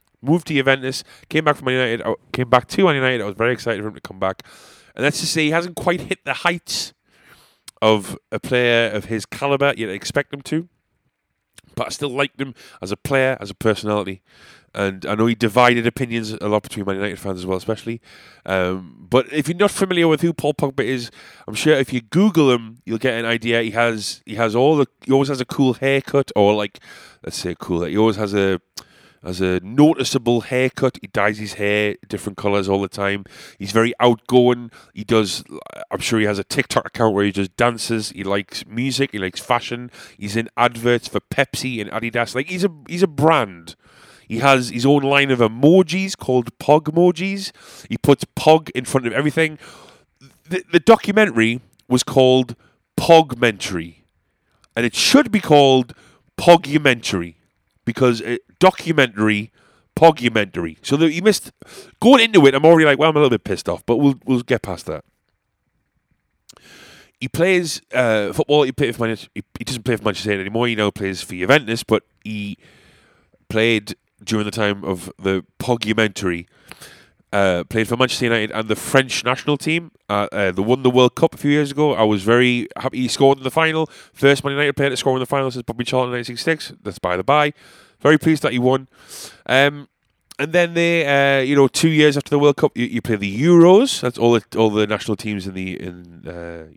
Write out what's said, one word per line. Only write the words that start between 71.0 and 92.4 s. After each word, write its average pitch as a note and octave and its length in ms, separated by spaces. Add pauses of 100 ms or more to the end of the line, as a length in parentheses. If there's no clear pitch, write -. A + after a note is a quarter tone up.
for - 140
Juventus, A2+ 480
but - 220 (180)
he G#2 360 (920)
played A2 480 (260)
during G#2+ 220
the G2+ 80
time G2+ 320
of F2 340
the F#2+ 260 (140)
Pogumentary. G#2+ 880 (840)
Uh, F#2+ 320
played A2 220
for A#2 100
Manchester B2+ 280
United A2+ 260
and A2 180
the A2+ 60
French C3 500
national C3 320
team. E3 360 (160)
Uh, G#2 240
uh, G2 180
they F2+ 100
won B2 220
the B2+ 80
World B2 240
Cup - 180
a - 60
few D3 120
years C#3+ 200
ago. C#3+ 240
I - 80
was G#2+ 220
very B2 520
happy A#2+ 220
he B2+ 100
scored C#3 300
in C3 60
the C3 80
final. D#3+ 340 (260)
First C#3 300
Man C#3 100
United C#3+ 220
player C#3 160
to B2+ 60
score C3 180
in C3 60
the B2 60
final C3+ 240
since B2 120
Bobby A#2 220
Charlton B2+ 260
in B2 80
nineteen A#2 180
sixty-six. - 460
That's G2 160
by F2+ 180
the F#2 60
by. D3 320 (460)
Very D3+ 180
pleased D#3+ 240
that C#3 100
he B2 60
won. C3 300 (580)
Um, C#3+ 420 (500)
and D3+ 140
then E3+ 220
they, E3+ 320
uh, C#3 360
you C3+ 120
know, C#3 140
two - 220
years D3+ 260
after - 140
the D3 80
World C#3+ 180